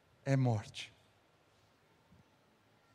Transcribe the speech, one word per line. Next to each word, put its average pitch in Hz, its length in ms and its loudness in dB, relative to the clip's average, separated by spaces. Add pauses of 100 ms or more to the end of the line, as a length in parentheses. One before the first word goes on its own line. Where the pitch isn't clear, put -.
(240)
é 135 120 2
morte. 123 560 0 (2000)